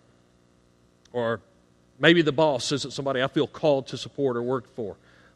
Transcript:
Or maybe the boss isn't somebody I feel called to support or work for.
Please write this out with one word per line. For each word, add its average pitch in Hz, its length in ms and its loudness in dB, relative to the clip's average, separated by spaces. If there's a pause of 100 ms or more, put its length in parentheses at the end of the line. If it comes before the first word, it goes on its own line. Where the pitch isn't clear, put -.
(1120)
Or 117 280 -2 (600)
maybe 170 220 6
the 151 100 2
boss 139 400 0
isn't 135 200 -4
somebody 135 300 -4
I 135 60 0
feel 139 200 0
called 139 400 0
to 131 100 -10
support 123 400 -4
or 120 60 -4
work 123 320 -4
for. 101 200 -8 (400)